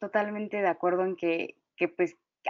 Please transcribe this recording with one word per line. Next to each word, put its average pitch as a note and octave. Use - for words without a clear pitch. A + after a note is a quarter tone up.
totalmente G#3
de F#3+
acuerdo F3+
en F#3+
que, E3
que, F3
pues, E3+